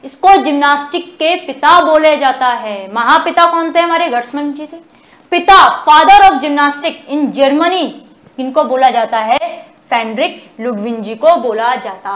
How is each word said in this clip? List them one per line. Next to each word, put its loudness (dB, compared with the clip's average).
इसको 2
gymnastic -2
के -2
पिता 2
बोले 2
जाता -2
है। -6
महापिता 2
कौन -2
थे 4
हमारे? -2
गट्समैन -6
जी -12
थे। -20
पिता, 4
father 6
of 4
gymnastic -2
in -2
Germany, 0
किनको -2
बोला 0
जाता -2
है? -2
Fendrich -6
Ludwin -8
जी -10
को 2
बोला -4
जाता -12